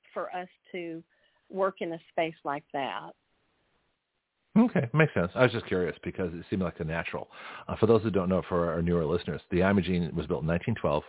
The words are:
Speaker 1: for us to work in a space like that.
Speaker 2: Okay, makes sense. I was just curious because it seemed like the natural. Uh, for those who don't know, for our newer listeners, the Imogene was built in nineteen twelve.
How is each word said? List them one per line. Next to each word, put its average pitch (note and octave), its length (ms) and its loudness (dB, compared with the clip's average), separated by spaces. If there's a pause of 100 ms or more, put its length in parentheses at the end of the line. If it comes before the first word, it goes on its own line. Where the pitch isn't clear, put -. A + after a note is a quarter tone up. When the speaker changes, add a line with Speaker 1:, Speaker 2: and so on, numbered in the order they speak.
(140)
Speaker 1:
for F#3 220 -8
us F3+ 120 -8 (240)
to E3+ 300 -8 (480)
work F#3+ 320 -2
in E3+ 120 -4
a E3+ 60 -8 (120)
space D#3+ 320 -2
like D3 280 -6
that. B2+ 380 -6 (1500)
Speaker 2:
Okay, G3 380 4
makes D3+ 220 6
sense. F2+ 180 0
I A#2+ 80 2
was B2+ 100 6
just A2+ 140 -6
curious F2+ 380 -2
because F#2 320 -6
it E2 160 -12
seemed F#2+ 100 0
like E2+ 160 -4
the E2+ 60 -6
natural. D#2+ 460 -6 (380)
Uh, - 100 -8
for A2 100 4
those A2 160 6
who A2 80 0
don't F2+ 180 2
know, F#2 180 2
for F2 240 0
our E2+ 120 -2
newer E2+ 220 2
listeners, E2 440 -2
the F2+ 180 2
Imogene F2 480 2
was D#2+ 120 -4
built D#2+ 140 -2
in D#2 60 -4
nineteen F2 280 0
twelve. D2+ 340 0